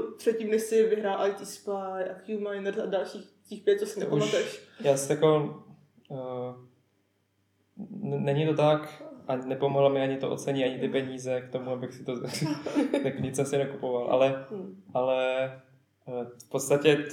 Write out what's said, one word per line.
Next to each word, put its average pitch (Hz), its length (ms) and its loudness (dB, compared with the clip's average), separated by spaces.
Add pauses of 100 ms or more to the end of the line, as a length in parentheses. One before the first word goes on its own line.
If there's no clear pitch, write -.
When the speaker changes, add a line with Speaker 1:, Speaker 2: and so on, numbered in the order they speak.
(180)
Speaker 1:
předtím, 220 340 0
než 220 100 2
jsi 220 220 4
vyhrál 208 380 0
I 202 120 2
T 196 120 -12
Spy - 260 -8
a 190 420 -4 (120)
Q-Miners 202 520 -4
a 208 80 -2
dalších - 440 -4 (200)
těch - 120 -12
pět, 202 180 6
co 220 60 -2
si - 140 -6
Speaker 2:
To - 60 -2
už - 60 -2
Speaker 1:
nepamatuješ? - 500 2 (200)
Speaker 2:
já 139 160 6
si - 140 0
jako, 151 520 4 (480)
eh, 139 40 -8 (1900)
n-, 139 200 -4
není 143 220 2
to 156 100 2
tak 151 480 0 (240)
a 131 80 -2
nepomohlo 135 540 2
mi 135 120 2
ani 135 160 0
to 131 140 -4
ocení, 139 340 -2
ani 131 140 -2
ty 131 100 -2
peníze 131 520 -4
k - 100 -14
tomu, 127 200 -4
abych 123 220 -6
si - 120 -16
to 131 140 -4
<laughs> 277 840 -2
tak - 160 -2
nic 135 160 -4
jsem 139 100 0
si 143 120 0
nekupoval, 127 540 -2
ale, 135 400 4
Speaker 3:
Hmm. 190 300 -10 (120)
Speaker 2:
ale, 131 520 2 (600)
eh, 123 180 -6 (200)
v - 40 -20
podstatě 147 640 4